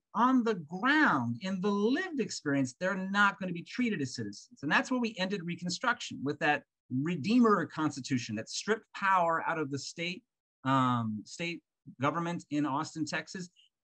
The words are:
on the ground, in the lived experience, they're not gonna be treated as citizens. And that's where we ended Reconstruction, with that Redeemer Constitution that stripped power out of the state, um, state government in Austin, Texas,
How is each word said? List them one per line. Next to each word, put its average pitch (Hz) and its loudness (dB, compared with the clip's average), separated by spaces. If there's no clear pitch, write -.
on 247 4
the 226 2
ground, 175 2
in 190 -4
the 208 0
lived 262 0
experience, 139 -2
they're 185 -2
not 196 2
gonna 185 -4
be 170 -8
treated 214 -2
as 131 -2
citizens. - -10
And 143 -2
that's 240 2
where 254 0
we 220 -4
ended 185 -4
Reconstruction, 175 -4
with 143 -4
that 147 2
Redeemer 180 4
Constitution 135 -2
that 110 -6
stripped - -2
power 175 2
out 165 0
of 143 -2
the 139 -4
state, 175 -6
um, 123 2
state 170 -6
government 165 -2
in 147 0
Austin, 151 -2
Texas, 175 -8